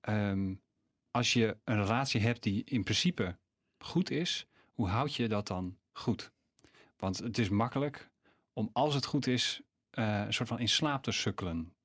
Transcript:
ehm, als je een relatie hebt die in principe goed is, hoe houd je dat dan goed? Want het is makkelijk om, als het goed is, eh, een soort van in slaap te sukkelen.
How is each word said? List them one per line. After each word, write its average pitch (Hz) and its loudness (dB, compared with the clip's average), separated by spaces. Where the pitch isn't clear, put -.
ehm, 98 0
als 120 2
je 110 4
een 107 2
relatie 113 2
hebt 117 2
die 101 0
in 113 0
principe 110 0
goed - -2
is, - -2
hoe 104 0
houd 123 0
je 120 0
dat 104 -2
dan 92 -6
goed? - -4
Want 95 -4
het 117 -4
is 107 2
makkelijk 127 0
om, 110 -2
als 143 2
het 135 0
goed 135 0
is, - 0
eh, 107 0
een 104 -2
soort 117 -2
van 117 -4
in 113 0
slaap 143 2
te 113 0
sukkelen. 82 -4